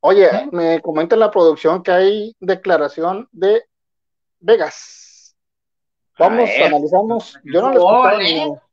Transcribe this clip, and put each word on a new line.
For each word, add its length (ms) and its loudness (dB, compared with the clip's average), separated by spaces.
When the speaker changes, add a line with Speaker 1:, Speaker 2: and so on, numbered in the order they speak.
Speaker 1:
Oye, 240 4
Speaker 2:
¿Eh? 260 0
Speaker 1:
me 300 -2
comenta 340 -2
en 60 0
la 100 2
producción 520 0
que 80 -2
hay 480 0
declaración 920 -4
de 320 -2
Vegas. 960 -6
Speaker 2:
A 60 2
Speaker 1:
Vamos, 260 2
Speaker 2:
ver, 160 0
Speaker 1:
analizamos. 680 -2
Speaker 2:
pues, 120 -14
Speaker 1:
Yo 80 2
no 120 -2
lo 80 4
Speaker 2:
gol, 300 4
Speaker 1:
escuché, 260 -2
Speaker 2:
¿eh? 100 -4
Speaker 1:
no. 140 -12